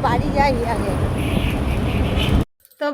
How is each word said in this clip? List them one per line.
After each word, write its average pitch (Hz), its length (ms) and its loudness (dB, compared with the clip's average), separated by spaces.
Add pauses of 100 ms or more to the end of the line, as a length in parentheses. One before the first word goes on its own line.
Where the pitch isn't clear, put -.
বাড়ি - 300 0
যাই 277 200 2 (180)
আগে। 202 180 -2 (1900)
তো 302 140 -2